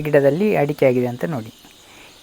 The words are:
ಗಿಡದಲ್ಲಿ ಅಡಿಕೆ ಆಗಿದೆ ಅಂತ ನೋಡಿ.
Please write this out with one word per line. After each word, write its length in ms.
ಗಿಡದಲ್ಲಿ 420
ಅಡಿಕೆ 280
ಆಗಿದೆ 220
ಅಂತ 140
ನೋಡಿ. 160